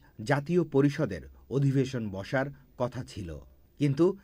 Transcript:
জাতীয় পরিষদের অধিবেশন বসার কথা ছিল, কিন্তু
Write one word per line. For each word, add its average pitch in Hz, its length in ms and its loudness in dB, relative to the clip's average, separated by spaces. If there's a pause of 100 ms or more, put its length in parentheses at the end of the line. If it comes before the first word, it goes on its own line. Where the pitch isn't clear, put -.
(300)
জাতীয় 147 320 2 (120)
পরিষদের 135 480 2 (280)
অধিবেশন 131 600 0
বসার 113 360 -2 (320)
কথা 123 260 -4
ছিল, 92 240 -12 (520)
কিন্তু 143 260 4 (180)